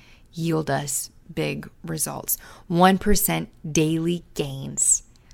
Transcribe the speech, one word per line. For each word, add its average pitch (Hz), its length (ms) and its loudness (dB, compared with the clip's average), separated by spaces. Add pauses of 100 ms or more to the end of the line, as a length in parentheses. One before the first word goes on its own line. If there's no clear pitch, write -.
(320)
yield 160 360 -2
us 139 420 -4 (240)
big 151 360 -4 (120)
results. 151 540 -6 (300)
One 185 320 6
percent 175 500 2 (240)
daily 165 500 2 (120)
gains. 139 680 -2 (320)